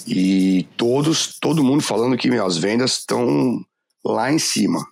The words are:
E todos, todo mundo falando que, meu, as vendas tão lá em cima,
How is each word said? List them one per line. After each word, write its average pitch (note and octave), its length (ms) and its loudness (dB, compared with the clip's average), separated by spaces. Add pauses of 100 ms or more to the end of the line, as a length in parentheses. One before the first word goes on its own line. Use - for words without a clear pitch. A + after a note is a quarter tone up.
E F#2+ 600 2 (100)
todos, D3 600 0
todo D3+ 240 0
mundo C3+ 220 2
falando A#2+ 320 0
que, A#2+ 140 0
meu, A2+ 160 0
as F2+ 120 -2
vendas A2 460 0
tão B2 560 0 (420)
lá A2 300 -2
em D#3 80 2
cima, G2 400 0 (120)